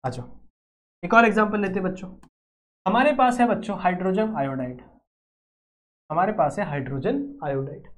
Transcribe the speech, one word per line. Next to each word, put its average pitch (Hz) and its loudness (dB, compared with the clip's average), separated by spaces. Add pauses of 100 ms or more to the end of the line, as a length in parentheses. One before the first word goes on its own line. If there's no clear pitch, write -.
आ 131 -4
जाओ, 120 -10 (720)
एक 175 0
और 233 8
example 214 2
लेते 196 -2
हैं 185 -4
बच्चों। 185 -6 (760)
हमारे 247 4
पास 247 4
है 240 6
बच्चों 202 -2
hydrogen 185 0
iodide, 131 -4 (1300)
हमारे 180 0
पास 147 0
है 156 -2
hydrogen 143 -4
iodide। 139 -6 (100)